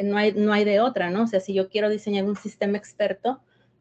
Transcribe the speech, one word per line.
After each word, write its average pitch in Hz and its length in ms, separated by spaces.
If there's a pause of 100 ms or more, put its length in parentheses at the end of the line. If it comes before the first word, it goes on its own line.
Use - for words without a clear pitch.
no 202 160
hay, 208 140
no 208 220
hay 208 100
de 202 160
otra, 214 300
¿no? 196 140
O 233 40
sea, 202 140
si 196 120
yo 190 160
quiero 208 200
diseñar 208 340
un 202 140
sistema 202 400
experto, 208 640 (400)